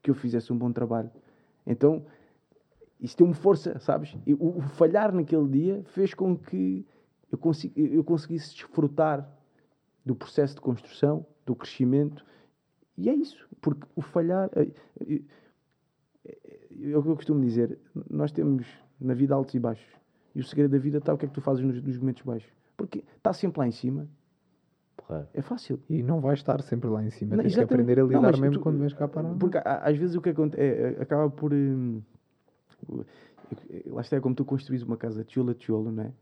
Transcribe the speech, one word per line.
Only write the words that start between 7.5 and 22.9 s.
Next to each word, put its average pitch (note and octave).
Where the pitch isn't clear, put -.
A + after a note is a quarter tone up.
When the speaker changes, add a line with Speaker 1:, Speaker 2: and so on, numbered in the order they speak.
Speaker 1:
eu D3+
conseguisse D#3
desfrutar C#3+
do B2+
processo C#3
de -
construção, C#3+
do B2
crescimento. C#3+
E G3
é C#4
isso, -
porque D3
o D#3+
falhar, F3+
é, D3
é, D3
é, -
é D3+
o D3
que D#3+
eu D#3
costumo D3
dizer, A#2+
nós D3+
temos C#3+
na B2+
vida C#3
altos C3+
e B2
baixos, A#2
e D3
o C3
segredo C#3+
da C#3
vida C#3+
está D3+
o D3
que D3
é -
que C#3
tu C#3
fazes C3
nos, B2
nos C3
momentos B2+
baixos. A#2
Porque -